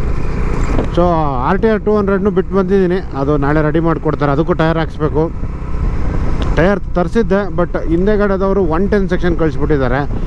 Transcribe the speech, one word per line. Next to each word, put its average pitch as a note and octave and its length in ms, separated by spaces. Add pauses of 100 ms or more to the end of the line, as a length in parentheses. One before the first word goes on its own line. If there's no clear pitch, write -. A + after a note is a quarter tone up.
(960)
So E3+ 100 (440)
ಆರ್ F#3+ 140
ಟಿ A3+ 60
ಆರ್ G#3 160
ಟೂ G#3 140
ಹಂಡ್ರೆಡ್ನು G3+ 320
ಬಿಟ್ಟು F#3 240
ಬಂದಿದ್ದೀನಿ, F#3 640
ಅದು C#3 200
ನಾಳೆ D3 260
ರೆಡಿ D3+ 180
ಮಾಡಿಕೊಡ್ತಾರೆ. D3 520
ಅದಕ್ಕೂ D3 200
ಟೈರ್ D#3+ 260
ಹಾಕ್ಸ್ಬೇಕು. D#3 520 (1300)
ಟೈರ್ F#3 240 (140)
ತರಿಸಿದ್ದೆ, F#3 600
but E3+ 320
ಹಿಂದೆಗಡೆದವರು G3 760
ಒನ್ E3+ 260
ಟೆನ್ F#3+ 180
ಸೆಕ್ಷನ್ F3 300
ಕಳಿಸ್ಬಿಟ್ಟಿದ್ದಾರೆ. C#3+ 640 (260)